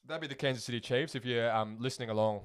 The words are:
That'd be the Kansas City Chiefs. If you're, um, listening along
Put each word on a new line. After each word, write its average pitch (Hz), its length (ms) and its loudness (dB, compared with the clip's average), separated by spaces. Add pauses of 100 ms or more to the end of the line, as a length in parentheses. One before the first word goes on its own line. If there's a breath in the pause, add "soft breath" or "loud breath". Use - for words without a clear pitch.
That'd 160 140 -6
be 160 60 -6
the 135 80 -6
Kansas 131 280 0
City 120 160 -4
Chiefs. 131 360 0
If 120 100 -4
you're, 120 260 2
um, 110 280 0
listening 123 300 -4
along 107 360 4